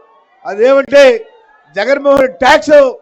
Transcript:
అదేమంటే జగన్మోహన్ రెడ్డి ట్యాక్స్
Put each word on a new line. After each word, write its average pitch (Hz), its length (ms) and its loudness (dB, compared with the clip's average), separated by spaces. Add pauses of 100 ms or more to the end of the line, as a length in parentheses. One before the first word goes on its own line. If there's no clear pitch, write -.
(520)
అదేమంటే 262 520 0 (720)
జగన్మోహన్ 277 500 -2
రెడ్డి 262 200 -12
ట్యాక్స్ 302 320 2 (240)